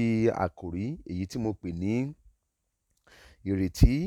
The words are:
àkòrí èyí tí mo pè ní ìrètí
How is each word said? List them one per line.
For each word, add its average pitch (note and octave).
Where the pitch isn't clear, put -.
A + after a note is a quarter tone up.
àkòrí F2+
èyí F2+
tí A2+
mo A2
pè F#2
ní F#2
ìrètí F#2+